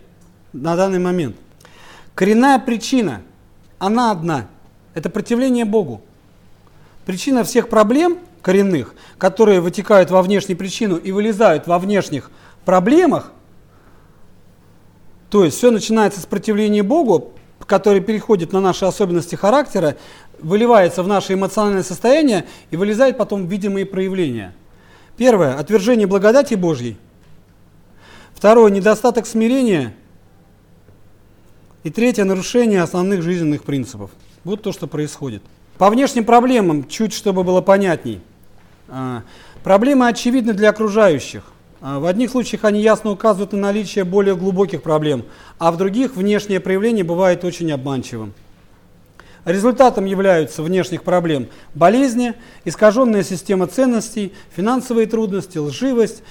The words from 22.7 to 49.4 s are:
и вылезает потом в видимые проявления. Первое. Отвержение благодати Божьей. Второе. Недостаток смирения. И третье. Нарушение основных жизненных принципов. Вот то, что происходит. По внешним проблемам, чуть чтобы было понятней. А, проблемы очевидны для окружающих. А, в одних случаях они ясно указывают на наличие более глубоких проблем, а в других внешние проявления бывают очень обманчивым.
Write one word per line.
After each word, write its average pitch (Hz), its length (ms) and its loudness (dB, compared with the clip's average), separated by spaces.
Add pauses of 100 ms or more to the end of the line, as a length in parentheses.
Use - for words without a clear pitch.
и 160 60 -6
вылезает 214 400 0
потом 202 300 -4
в 165 40 -8
видимые 196 360 -4
проявления. 175 680 -6 (640)
Первое. 185 400 2
Отвержение 208 520 0
благодати 220 460 2
Божьей. 143 420 -4 (1400)
Второе. 220 360 6
Недостаток 208 560 0
смирения. 220 680 0 (1900)
И 160 60 -8
третье. 226 340 0
Нарушение 190 580 0
основных 180 400 -2
жизненных 165 400 -2
принципов. 110 480 -8 (320)
Вот 208 200 -8
то, 196 100 -6
что 156 160 -12
происходит. 139 540 -8 (360)
По 190 100 4
внешним 240 360 0
проблемам, 226 640 2
чуть - 240 -4
чтобы 185 320 -2
было 180 160 2
понятней. 180 600 0 (680)
А, 127 340 -10 (400)
проблемы 240 460 4
очевидны 240 440 0
для 208 180 2
окружающих. 202 720 0 (360)
А, 139 200 -8
в 160 60 -4
одних 208 260 -2
случаях 220 320 -4
они 208 180 2
ясно 214 300 2
указывают 196 400 -2
на 202 60 -4
наличие 202 440 -2
более 196 320 0
глубоких 180 480 -2
проблем, 151 420 0 (340)
а 170 120 0
в 170 60 -2
других 202 400 -2
внешние 202 420 -2
проявления 196 460 -2
бывают 175 400 0
очень 170 260 -6
обманчивым. 127 640 -8 (1120)